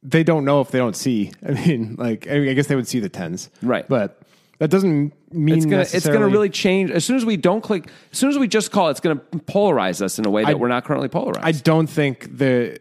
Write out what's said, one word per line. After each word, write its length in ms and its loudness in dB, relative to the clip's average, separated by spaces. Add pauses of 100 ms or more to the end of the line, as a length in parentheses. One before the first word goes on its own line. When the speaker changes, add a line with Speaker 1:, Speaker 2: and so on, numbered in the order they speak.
Speaker 1:
they 220 2
don't 220 2
know 160 4
if 100 -4
they 80 0
don't 160 0
see. 440 -2
<laughs> 80 -14
I 40 -2
mean, 460 0
like, 300 -4
I, 220 0
I 40 0
guess 140 0
they 80 0
would 120 -2
see 120 -4
the 100 -4
tens. 400 -10 (120)
Speaker 2:
Right. 260 -2
Speaker 1:
But 320 -2 (400)
that 100 0
doesn't 440 2 (180)
mean 260 2
Speaker 2:
It's 80 2
gonna, 160 2
it's 100 -2
gonna 80 0
Speaker 1:
necessarily 320 2
Speaker 2:
really 180 2
change. 420 0
As 140 -2
soon 120 0
as 80 -2
we 120 0
don't 240 0
click, 280 -6 (220)
as 60 -10
soon 120 2
as 80 0
we 100 2
just 240 0
call, 180 2
it's 100 -2
gonna 160 0 (300)
polarize 560 0
us 180 -4
in 60 0
a 40 0
way 140 2
that 80 2
Speaker 1:
I, 40 4
Speaker 2:
we're 120 -2
not 180 0
currently 240 -2
polarized. 360 -4
Speaker 1:
I 60 2
don't 360 2
think 500 -4
the 440 0